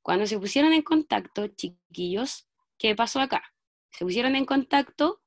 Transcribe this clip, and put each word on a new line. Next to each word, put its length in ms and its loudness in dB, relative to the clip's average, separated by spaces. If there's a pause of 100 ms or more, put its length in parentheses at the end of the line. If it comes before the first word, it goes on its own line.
Cuando 260 -2
se 120 -4
pusieron 340 2
en 100 4
contacto, 680 -2
chiquillos, 1000 -8 (300)
¿qué 160 2
pasó 260 -2
acá? 220 -2 (480)
Se 160 -8
pusieron 300 0
en 100 0
contacto 800 0